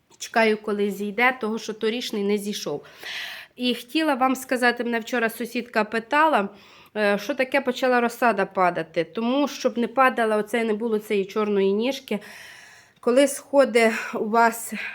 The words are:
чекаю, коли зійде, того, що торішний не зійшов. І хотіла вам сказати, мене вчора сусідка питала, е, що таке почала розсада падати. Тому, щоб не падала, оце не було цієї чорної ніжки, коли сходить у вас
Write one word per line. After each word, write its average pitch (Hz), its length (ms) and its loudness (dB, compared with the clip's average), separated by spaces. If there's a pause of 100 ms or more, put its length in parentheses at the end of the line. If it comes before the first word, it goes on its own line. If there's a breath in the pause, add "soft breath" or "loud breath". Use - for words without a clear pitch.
(180)
чекаю, 220 400 2
коли 208 340 -4
зійде, 208 500 0
того, 220 180 -4
що 220 140 -10
торішний 220 500 -4
не 202 140 0
зійшов. 202 480 -6 (720 loud breath)
І 247 200 -2
хотіла 311 400 -2
вам 262 200 0
сказати, 247 480 -2
мене 233 160 -2
вчора 226 300 -2
сусідка 233 540 -4
питала, 226 640 2 (480 loud breath)
е, 202 200 2
що 202 180 -4
таке 262 260 0
почала 247 400 0
розсада 226 440 2
падати. 175 580 0
Тому, 247 440 0
щоб 240 300 -4
не 233 100 0
падала, 233 500 2
оце 220 260 -2
не 220 100 0
було 214 260 -2
цієї 208 260 -2
чорної 202 480 0
ніжки, 226 460 -2 (880 loud breath)
коли 262 200 6
сходить 233 640 4 (200 loud breath)
у 226 120 -2
вас 226 480 2 (220 loud breath)